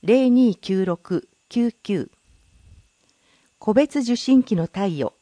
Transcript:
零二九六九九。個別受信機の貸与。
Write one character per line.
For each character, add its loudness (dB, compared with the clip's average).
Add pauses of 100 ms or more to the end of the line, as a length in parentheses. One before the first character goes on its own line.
零 2
二 2
九 -4
六 -6 (220)
九 -2
九。 -6 (1500)
個 -2
別 0
受 -2
信 2
機 -2
の -4
貸 -6
与。 -6 (100)